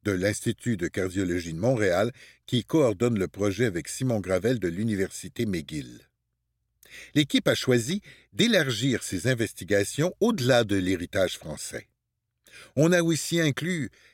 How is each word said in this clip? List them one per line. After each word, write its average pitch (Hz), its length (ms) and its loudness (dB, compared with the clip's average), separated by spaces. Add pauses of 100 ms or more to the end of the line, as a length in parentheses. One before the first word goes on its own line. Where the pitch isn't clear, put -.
de 104 100 -2
l'Institut 104 680 -2
de 82 100 -2
cardiologie 90 680 -2
de 80 60 -8
Montréal, 107 520 2 (360)
qui 120 160 0
coordonne 120 560 2
le 90 80 0
projet 101 380 0
avec 85 220 -2
Simon 123 320 -2
Gravel 95 380 0
de 90 100 -2
l'Université 98 800 -4
McGill. 76 640 -6 (1040)
L'équipe 151 340 2
a 131 60 4
choisi 123 480 0 (320)
d'élargir 135 680 2
ses 98 240 -4
investigations 113 920 0
au-delà 131 420 4
de 101 120 -2
l'héritage 92 640 0
français. - 500 -12 (880)
On 160 160 6
a 175 120 4
aussi 165 360 0
inclus 156 520 -2 (220)